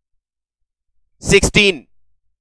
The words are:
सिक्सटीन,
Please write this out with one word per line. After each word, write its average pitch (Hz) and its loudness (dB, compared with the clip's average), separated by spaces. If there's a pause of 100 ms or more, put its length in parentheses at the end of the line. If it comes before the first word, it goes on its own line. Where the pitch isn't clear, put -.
(1200)
सिक्सटीन, 196 0 (600)